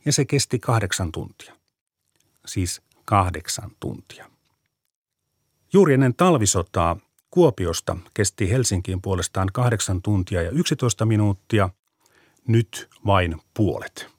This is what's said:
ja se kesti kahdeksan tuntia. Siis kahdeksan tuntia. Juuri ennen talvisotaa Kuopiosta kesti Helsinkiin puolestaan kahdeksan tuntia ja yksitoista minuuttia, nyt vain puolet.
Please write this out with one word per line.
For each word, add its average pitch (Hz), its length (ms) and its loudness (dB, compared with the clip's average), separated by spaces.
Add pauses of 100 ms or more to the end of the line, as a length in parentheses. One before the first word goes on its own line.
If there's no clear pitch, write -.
ja 147 80 0
se 143 120 2
kesti 135 340 -2
kahdeksan 104 520 -2
tuntia. - 420 -14 (920)
Siis - 360 -6 (240)
kahdeksan 90 760 -2
tuntia. - 500 -14 (1400)
Juuri 175 200 6
ennen 131 220 4
talvisotaa 95 840 2 (320)
Kuopiosta 90 680 0 (160)
kesti 101 360 -2
Helsinkiin 95 520 -2
puolestaan 95 520 -4
kahdeksan 113 480 0
tuntia 92 400 0
ja 85 80 -2
yksitoista 131 560 0
minuuttia, 104 640 2 (800)
nyt - 420 0 (160)
vain 92 360 2 (120)
puolet. - 540 -4 (120)